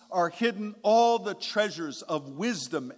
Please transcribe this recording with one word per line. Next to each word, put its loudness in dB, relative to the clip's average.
are 2
hidden -2
all 6
the -4
treasures -4
of -6
wisdom -2